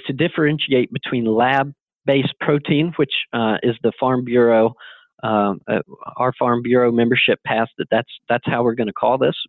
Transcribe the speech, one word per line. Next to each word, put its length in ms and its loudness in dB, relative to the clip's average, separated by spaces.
to 60 -4
differentiate 800 0
between 320 -4
lab-based 1120 0
protein, 560 0
which, 160 -2
uh, 280 -2
is 220 0
the 160 2
Farm 240 0
Bureau, 500 4
uh, 340 0
uh, 120 0
our 240 -2
Farm 240 0
Bureau 300 2
membership 520 2
passed 320 -2
that 140 -8
that's, 200 -2
that's 160 -2
how 180 0
we're 100 2
gonna 200 -4
call 240 0
this. 180 0